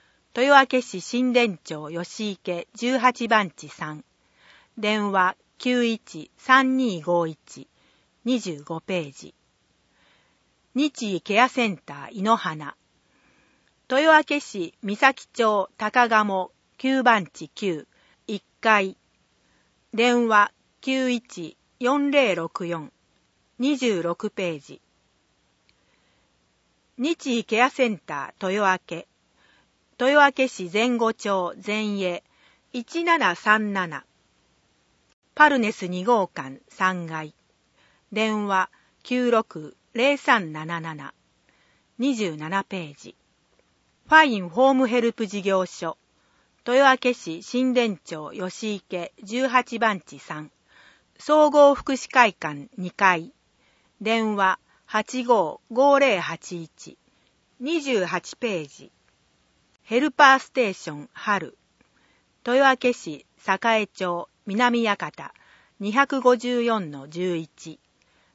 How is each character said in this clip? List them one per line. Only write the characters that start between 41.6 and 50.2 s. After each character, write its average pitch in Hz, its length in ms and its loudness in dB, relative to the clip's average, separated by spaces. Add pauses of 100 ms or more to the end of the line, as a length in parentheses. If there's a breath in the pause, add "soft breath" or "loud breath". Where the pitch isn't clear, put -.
二 262 160 0
十 190 220 -4
七 170 280 -4
ペ - 120 -10
ー 156 200 -10
ジ。 - 200 -20 (920)
フ - 80 2
ァ 320 100 10
イ 240 140 0
ン 180 100 -8
ホ 247 220 4
ー 269 40 2
ム 262 120 2
ヘ 240 140 0
ル 226 120 0
プ 226 140 -6
事 196 160 -8
業 190 240 0
所。 - 300 -10 (680)
豊 262 360 6
明 247 120 2
市 170 280 -10
新 254 320 -2
田 226 220 0
町 156 360 -12
吉 202 440 -8
池 175 360 -10 (100)
十 240 260 -2
八 240 300 0
番 208 220 0
地 - 180 -20
三。 151 320 -14 (680 soft breath)